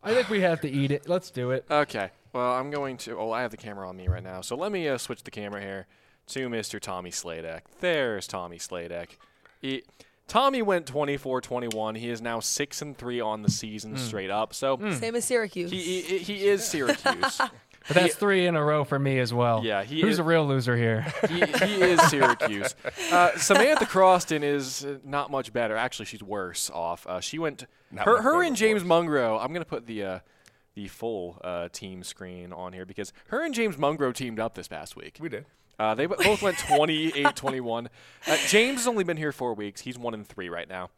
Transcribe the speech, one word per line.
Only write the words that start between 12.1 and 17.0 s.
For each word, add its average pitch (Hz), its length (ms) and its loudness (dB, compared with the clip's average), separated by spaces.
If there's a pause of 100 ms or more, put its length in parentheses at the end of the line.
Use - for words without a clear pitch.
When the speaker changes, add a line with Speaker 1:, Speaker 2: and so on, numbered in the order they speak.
Speaker 2:
is 117 100 -6
now 117 180 -4
six - 440 -4
and 147 140 -12
three 120 220 -6
on 107 240 -2
the 104 80 2
season 107 440 -8
Speaker 1:
Mm. 135 40 -6
Speaker 2:
straight 107 320 -6
up. 107 240 -2
So 135 220 0
Speaker 1:
Mm. 196 240 -2
Speaker 3:
Same 226 160 -4
as 233 80 -2
Syracuse. 190 460 -2
Speaker 2:
he, 180 320 -4
he, 180 160 -2
he 196 280 -2
is 202 180 4
Syracuse. 247 840 0